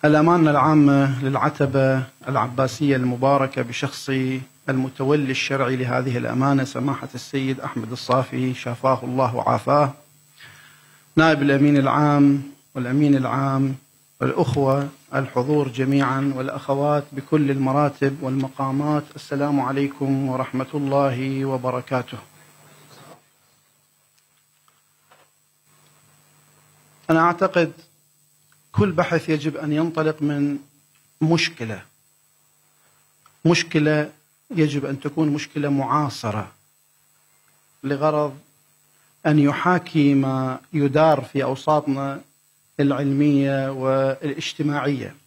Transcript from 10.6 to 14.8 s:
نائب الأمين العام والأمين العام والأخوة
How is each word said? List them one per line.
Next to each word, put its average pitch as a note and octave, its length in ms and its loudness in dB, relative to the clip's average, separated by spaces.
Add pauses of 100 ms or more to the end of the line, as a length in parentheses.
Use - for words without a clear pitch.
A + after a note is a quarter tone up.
نائب D#3+ 260 4
الأمين C#3+ 360 4
العام C#3+ 680 4 (320)
والأمين C#3 400 2
العام C3+ 600 0 (460)
والأخوة C#3 680 0 (260)